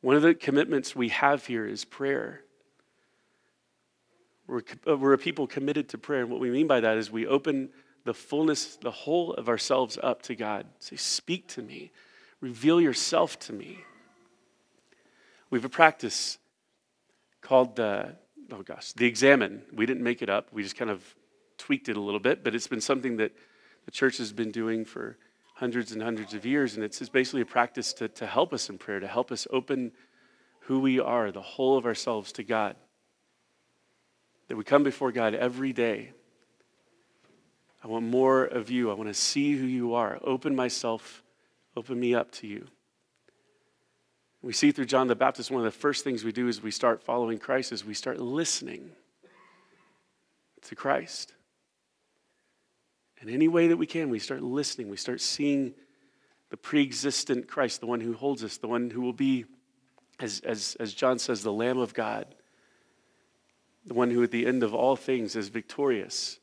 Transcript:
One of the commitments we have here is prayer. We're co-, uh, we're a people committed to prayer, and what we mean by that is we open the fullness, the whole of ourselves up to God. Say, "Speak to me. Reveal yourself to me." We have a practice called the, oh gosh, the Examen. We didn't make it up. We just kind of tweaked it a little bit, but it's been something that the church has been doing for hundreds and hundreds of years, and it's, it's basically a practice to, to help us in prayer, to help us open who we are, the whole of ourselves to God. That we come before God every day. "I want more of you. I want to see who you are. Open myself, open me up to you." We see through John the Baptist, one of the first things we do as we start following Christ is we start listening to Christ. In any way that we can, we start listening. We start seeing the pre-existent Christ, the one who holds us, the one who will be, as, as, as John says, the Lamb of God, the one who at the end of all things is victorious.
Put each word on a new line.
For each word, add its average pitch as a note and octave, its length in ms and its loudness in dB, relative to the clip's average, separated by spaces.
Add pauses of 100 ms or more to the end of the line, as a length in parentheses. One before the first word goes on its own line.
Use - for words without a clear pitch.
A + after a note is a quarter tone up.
One B2+ 120 6
of D3 80 6
the E3 120 8
commitments C#3+ 600 0
we B2 140 0
have C#3+ 380 2
here A2+ 200 -4
is G#2 180 -8
prayer. C3+ 580 -6 (2000)
We're B2 140 -6
co-, - 320 -4
uh, C#3+ 40 4
we're C3+ 180 6
a C3 40 4
people C#3+ 300 -4
committed D3 400 -2
to - 100 -12
prayer, C3+ 220 -2
and A#2+ 100 -4
what A#2+ 80 -4
we B2 120 0
mean D3 180 2
by C3 120 6
that A2 160 4
is A2 140 -2
we A2+ 160 -2
open C3+ 440 0 (340)
the A#2 100 -2
fullness, - 600 0
the A#2+ 160 -6
whole E3+ 420 -2
of A#2 140 -4
ourselves B2 520 0
up - 220 -2
to A#2+ 140 -8
God. G#2+ 300 -4 (120)
Say, - 160 -18
"Speak - 540 -4
to - 140 -12
me. - 280 -16 (500)
Reveal C3+ 400 4
yourself D#3+ 600 2
to - 120 -12
me." - 280 -12 (1700)
We B2+ 80 2
have A2+ 60 -2
a C3 60 -6
practice - 680 2 (1000)
called B2+ 340 4
the, G#2 400 -2 (380)
oh G2 100 -12
gosh, - 300 -14
the A#2+ 140 2
Examen. A#2 560 6 (100)
We A2 140 0
didn't B2+ 180 -2
make A#2+ 180 -2
it G2+ 80 -4
up. G2+ 220 -2
We G#2+ 100 -6
just G2 140 -8
kind A#2 140 -4
of F#2 120 -6 (560)
tweaked - 300 -4
it G#2+ 80 -2
a G#2 40 -4
little G2+ 200 -2
bit, B2+ 240 2
but A2+ 100 0
it's A#2 140 -4
been A2+ 120 -4
something B2+ 360 0
that G#2+ 160 0 (540)
the - 40 -18
church - 280 2
has G#2+ 140 -6
been G#2+ 200 -4
doing A2+ 320 -2
for - 320 -12 (380)
hundreds A#2+ 360 -4
and A2 120 -8
hundreds A2 320 -6
of G2+ 100 -8
years, B2+ 320 0
and A2 80 -4
it's, - 160 -8
it's B2 80 -10
basically C3 320 2
a A2+ 60 2
practice - 480 0
to, A2+ 140 -6
to - 180 -8
help D3+ 260 2
us B2 160 -6
in G2+ 80 -12
prayer, G2 240 -6
to G2 60 -8
help G#2+ 260 -2
us - 180 -6
open C3 400 -2 (720)
who C3 200 0
we C3 200 4
are, A#2+ 320 2
the F#2+ 80 -10
whole C3 380 4
of A#2+ 80 0
ourselves A2+ 440 -2
to A2+ 140 -10
God. G#2+ 320 0 (1700)
That A#2+ 80 -6
we G#2+ 80 -6
come C#3+ 180 6
before C3 300 0
God A2+ 220 2
every B2+ 380 -2
day. A#2 400 0 (1700)
"I - 60 -18
want A2+ 160 -2
more C3 400 4
of A2+ 240 -4
you. A#2+ 220 0
I G2+ 40 -2
want G#2+ 140 -6
to G2+ 60 -8
see C#3+ 380 0
who C3+ 120 -2
you A#2+ 300 -2
are. A2+ 280 0
Open C3+ 320 -2
myself, A#2+ 680 -4 (520)
open A#2+ 240 -6
me A#2+ 160 2
up A#2 180 0
to - 140 -14
you." G#2 200 -12 (1800)
We B2 100 -8
see D3 200 6
through C#3 120 -2
John B2+ 240 2
the A#2+ 80 4
Baptist, C3 340 0
one C3 100 0
of A#2 40 0
the A2 60 2
first - 340 -2
things B2 180 -2
we A2+ 100 -4
do B2 160 0
as G#2+ 120 -2
we G#2+ 100 -6
start A2+ 320 2
following A#2 360 -2
Christ C3 340 -2
is G#2+ 100 -8
we G#2 120 -10
start - 260 -6
listening C#3+ 680 -4 (1700)
to - 140 -16
Christ. - 560 -4 (1900)
In A2 60 -14
any C#3+ 200 4
way E3+ 200 6
that E3+ 80 6
we D#3 100 0
can, D#3 240 -4
we A2+ 80 0
start B2+ 240 -6
listening. C3 480 -4
We G2+ 60 -10
start B2 240 -6
seeing C#3 540 0 (760)
the - 60 -10
pre-existent C3+ 920 0
Christ, - 320 -2
the A#2+ 60 -8
one A#2+ 140 -2
who A#2 120 -4
holds A#2+ 320 -4
us, G2+ 140 -10
the G#2+ 100 -8
one B2 220 -2
who A#2+ 100 -6
will B2 120 -2
be, C3 340 0 (760)
as, G2+ 200 -6
as, - 380 -6
as A2 160 -8
John B2+ 240 2
says, A2+ 240 -4
the G#2+ 100 -2
Lamb B2 260 0
of A#2+ 160 -2
God, G#2+ 320 -4 (1600)
the B2 100 -10
one B2 160 4
who A#2+ 120 4
at A#2 80 4
the A#2+ 160 0
end B2+ 160 2
of A2 120 0
all B2+ 220 4
things A#2+ 380 -2
is G#2 140 -4
victorious. A2+ 920 -4